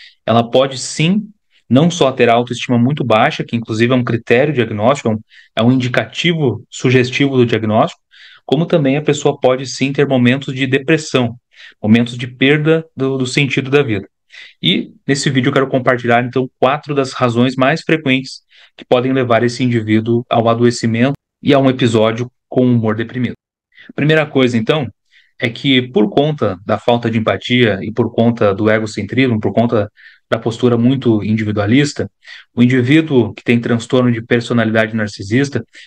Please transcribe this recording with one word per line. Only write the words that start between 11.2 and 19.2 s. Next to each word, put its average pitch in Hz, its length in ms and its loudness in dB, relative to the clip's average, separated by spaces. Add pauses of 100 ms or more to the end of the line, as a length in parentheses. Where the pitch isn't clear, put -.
momentos 117 340 2
de 123 100 -10
perda 151 580 0 (120)
do, 135 220 -4
do 127 80 -2
sentido 135 440 -2
da 143 120 4
vida. 104 260 -4 (540)
E 180 300 -2 (140)
nesse 143 220 -2
vídeo 131 220 0
eu - 20 -2
quero 135 160 0
compartilhar, 120 560 0
então, 131 340 -4
quatro 143 360 -2
das 139 180 -2
razões 120 420 0
mais 135 280 0
frequentes 135 580 -2 (360)
que - 80 -20
podem 127 280 0
levar 117 300 2